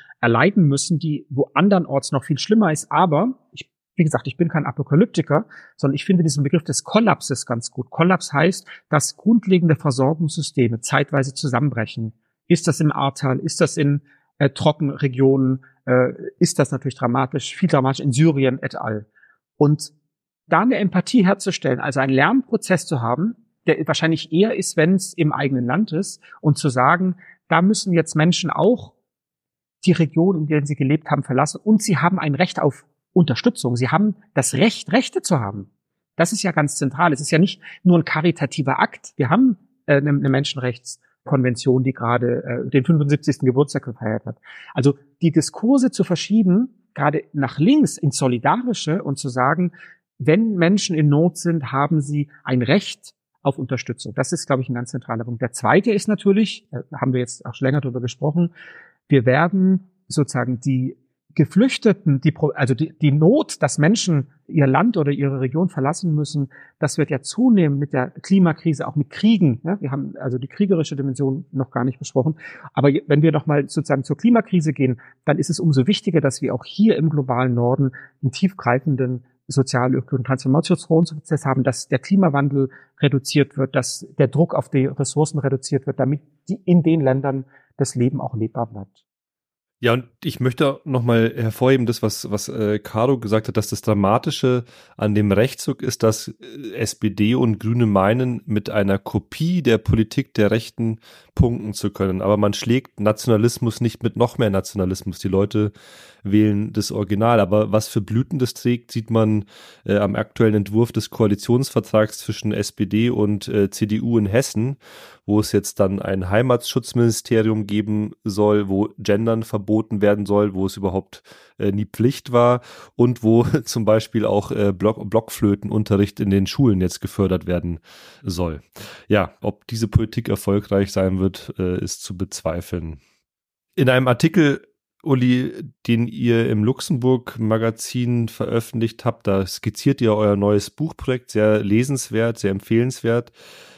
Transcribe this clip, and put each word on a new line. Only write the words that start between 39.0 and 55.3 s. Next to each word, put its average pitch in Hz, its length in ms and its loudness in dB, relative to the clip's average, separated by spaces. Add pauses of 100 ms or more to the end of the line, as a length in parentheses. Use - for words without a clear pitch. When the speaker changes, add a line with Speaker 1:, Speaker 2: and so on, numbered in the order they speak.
Speaker 1:
Wir 123 120 0
haben, 226 280 4 (280)
äh, 143 120 4
eine, 143 140 2
eine 139 180 2
Menschenrechtskonvention, 127 1500 -2
die 131 80 0
gerade, 120 520 -2 (220)
äh, 131 40 -8
den 131 160 2
fünfundsiebzigsten 147 600 0
Geburtstag 135 380 0
gefeiert 113 420 -6
hat. 110 120 -12 (360)
Also 139 240 2 (240)
die 165 100 4
Diskurse 240 600 2
zu - 140 -2
verschieben, 202 880 0
gerade 147 400 -2
nach 143 260 -4
links 240 380 4
ins 143 200 -2
Solidarische 151 840 -2
und 139 140 -6
zu 143 100 -10
sagen, 143 460 0 (460)
wenn 196 360 2
Menschen 180 400 2
in 151 140 4
Not 160 280 2
sind, 160 340 -4
haben 147 300 0
sie 147 300 -4 (120)
ein 127 200 0
Recht - 500 -2 (300)
auf 139 160 -2
Unterstützung. 123 560 -8
Das 139 160 -4
ist, - 160 -6
glaube 131 160 -2
ich, - 60 -6
ein 127 40 -4
ganz 120 160 -6
zentraler 117 360 -6
Punkt. 120 180 -6